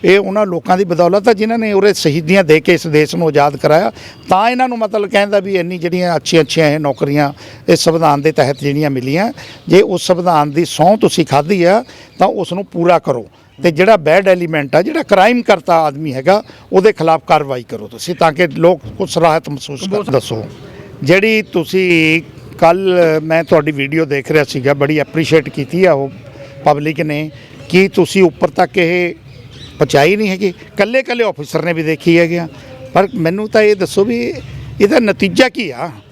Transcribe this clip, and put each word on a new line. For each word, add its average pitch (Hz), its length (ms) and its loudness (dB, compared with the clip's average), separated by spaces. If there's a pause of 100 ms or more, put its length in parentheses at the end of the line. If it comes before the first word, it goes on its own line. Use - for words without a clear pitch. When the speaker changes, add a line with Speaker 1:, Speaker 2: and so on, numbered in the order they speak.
Speaker 1:
ਇਹ 190 160 4
ਉਹਨਾਂ 202 260 -2
ਲੋਕਾਂ 185 320 -2
ਦੀ 196 60 0
ਬਦੌਲਤ 175 440 2
ਆ 233 60 4
ਜਿਨ੍ਹਾਂ 220 260 -2
ਨੇ 220 140 -2
ਉਰੇ 196 200 2
ਸ਼ਹੀਦੀਆਂ 165 500 0
ਦੇ 156 160 4
ਕੇ 175 140 2
ਇਸ 165 140 -2
ਦੇਸ਼ 151 280 0
ਨੂੰ 170 120 -2
ਆਜ਼ਾਦ 143 300 2
ਕਰਾਇਆ, 170 340 2 (380)
ਤਾਂ 202 200 2
ਇਹਨਾਂ 254 200 -2
ਨੂੰ, 240 80 -6
ਮਤਲਬ 208 320 -4
ਕਹਿਣ 202 200 0
ਦਾ 202 100 2
ਵੀ, 196 160 -6
ਇੰਨੀ 180 220 -4
ਜਿਹੜੀਆਂ 175 380 -2
ਅੱਛੀਆਂ 160 260 2
ਅੱਛੀਆਂ 151 300 0
ਇਹ 151 80 -2
ਨੌਕਰੀਆਂ 143 540 -2 (360)
ਇਹ 175 60 6
ਸੰਵਿਧਾਨ 160 460 2
ਦੇ 156 100 2
ਤਹਿਤ 139 300 0
ਜਿਹੜੀਆਂ 143 280 -2
ਮਿਲੀਆਂ। 139 440 -2 (340)
ਜੇ 175 140 6
ਉਸ 180 260 -2
ਸੰਵਿਧਾਨ 165 440 0
ਦੀ 160 140 0
ਸਹੁੰ 185 340 2
ਤੁਸੀਂ 165 260 0
ਖਾਧੀ 160 380 0
ਆ, 202 200 2 (360)
ਤਾਂ 185 80 4
ਉਸ - 260 -4
ਨੂੰ 190 120 -8
ਪੂਰਾ 170 340 2
ਕਰੋ। 123 280 -4 (360)
ਤੇ 175 80 4
ਜਿਹੜਾ 190 260 4
ਬੈਡ 170 300 2
ਐਲੀਮੈਂਟ 160 480 0
ਆ, 165 60 6
ਜਿਹੜਾ 302 220 -4
ਕ੍ਰਾਈਮ 214 380 2
ਕਰਤਾ 175 400 2
ਆਦਮੀ 147 320 -4
ਹੈਗਾ, 175 300 0 (300)
ਉਹਦੇ 190 200 4
ਖਿਲਾਫ 160 340 0
ਕਾਰਵਾਈ 139 360 0
ਕਰੋ 107 240 -12
ਤੁਸੀਂ, - 280 -10
ਤਾਂ 160 180 2
ਕਿ 170 140 0
ਲੋਕ 160 340 2 (160)
ਕੁਛ 185 200 -6
ਰਾਹਤ 160 320 0
ਮਹਿਸੂਸ 139 300 -12
ਕਰ। 185 80 -10
Speaker 2:
ਕੰਬੋਜ 202 220 -6
Speaker 1:
ਦੱਸੋ, 120 360 -4 (580)
ਜਿਹੜੀ 202 380 2
ਤੁਸੀਂ 170 800 0 (380)
ਕੱਲ੍ਹ 175 640 2
ਮੈਂ 160 220 -2
ਤੁਹਾਡੀ 156 280 0
ਵੀਡੀਓ 143 340 -2
ਦੇਖ 139 260 -4
ਰਿਹਾ 151 120 2
ਸੀਗਾ, 135 300 -2
ਬੜੀ 143 240 0
ਐਪਰੀਸ਼ੀਏਟ 151 520 0
ਕੀਤੀ 170 360 -2
ਆ 170 80 4
ਉਹ 139 160 -2 (560)
ਪਬਲਿਕ 151 360 -2
ਨੇ, 151 300 -6 (380)
ਕਿ 190 180 4
ਤੁਸੀਂ 185 360 2
ਉੱਪਰ - 260 0
ਤੱਕ - 280 -2
ਇਹ 175 360 0 (640)
ਪਹੁੰਚਾਈ 151 380 2
ਨਹੀਂ 214 140 -2
ਹੈਗੀ। 190 180 -4
ਇਕੱਲੇ 208 520 -2
ਇਕੱਲੇ 240 240 -4
ਅਫਸਰ 156 400 -4
ਨੇ 170 100 -2
ਵੀ 160 100 -4
ਦੇਖੀ 165 360 2
ਹੈਗੀ 170 160 0
ਆ, 170 120 -6 (460)
ਪਰ 190 220 2
ਮੈਨੂੰ 196 340 -4
ਤਾਂ 220 120 2
ਇਹ 208 140 4
ਦੱਸੋ 190 300 0
ਵੀ 240 280 -4 (480)
ਇਹਦਾ 208 180 2
ਨਤੀਜਾ 208 500 0
ਕੀ 220 200 -8
ਆ? 135 220 -8 (200)